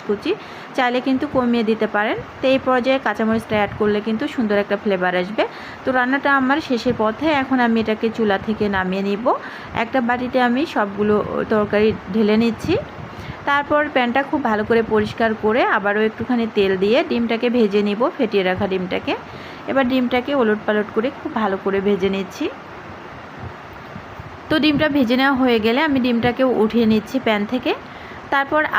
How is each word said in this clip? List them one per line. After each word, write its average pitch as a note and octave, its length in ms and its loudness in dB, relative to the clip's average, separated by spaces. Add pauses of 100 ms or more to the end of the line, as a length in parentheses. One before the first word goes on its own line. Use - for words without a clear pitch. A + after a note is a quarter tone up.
কুচি, G#3 240 -2 (420)
চাইলে B3 280 0
কিন্তু C4 320 0
কমিয়ে A#3+ 300 2
দিতে A3 240 0
পারেন। G#3+ 300 0 (220)
তো - 80 -2
এই C4 120 4
পর্যায়ে B3+ 460 2
কাঁচামরিচটা A3 500 0
অ্যাড G#3 220 2
করলে G#3 240 2
কিন্তু A3 220 -2 (120)
সুন্দর G#3+ 280 2
একটা G3+ 140 -2
ফ্লেভার F#3 380 0
আসবে। G#3 280 0 (400)
তো C4 80 -2
রান্নাটা C4 380 2 (100)
আমার C4 280 2
শেষের A#3+ 340 0
পথে, A3 260 0 (140)
এখন C4 180 0
আমি A#3 220 4
এটাকে A3 260 0 (100)
চুলা G#3 200 2 (100)
থেকে G#3 220 0
নামিয়ে F#3+ 400 0
নিব। G3+ 160 -2 (580)
একটা A#3 180 0
বাটিতে B3 360 0 (100)
আমি B3 140 2 (140)
সবগুলো G#3 400 2 (340)
তরকারি G#3+ 400 4 (240)
ঢেলে G#3+ 300 4
নিচ্ছি। A#3 320 0 (720)
তারপর C#4+ 320 2 (120)
প্যানটা B3 360 2
খুব D4+ 100 0 (100)
ভালো G#3+ 200 2
করে A3+ 120 4 (120)
পরিষ্কার A3 380 0 (100)
করে G#3+ 200 2 (160)
আবারও G#3 320 0
একটুখানি A3+ 360 -2 (100)
তেল G3 220 4
দিয়ে G3+ 200 4 (120)
ডিমটাকে A#3 400 0
ভেজে G#3 380 2
নিব, G3+ 140 0 (160)
ফেটিয়ে G#3 260 0
রাখা F#3 240 0
ডিমটাকে। F#3+ 460 -2 (540)
এবার C4+ 240 2
ডিমটাকে B3 440 0
ওলট G#3+ 320 2
পালট G#3 280 0
করে A3+ 120 0 (120)
খুব D#4 120 -8 (100)
ভালো G3 220 0
করে G3 180 0
ভেজে G3 280 2
নিচ্ছি। G3 360 -4 (2000)
তো D4+ 100 2
ডিমটা D4+ 360 4
ভেজে B3+ 220 4
নেওয়া C4+ 240 2
হয়ে B3 240 4
গেলে A#3 160 2
আমি D4 240 2
ডিমটাকেও B3 440 2 (140)
উঠিয়ে A3+ 220 4
নিচ্ছি G#3+ 340 2
প্যান G#3+ 260 0
থেকে। B3+ 260 -2 (580)
তারপর C#4 320 2 (180)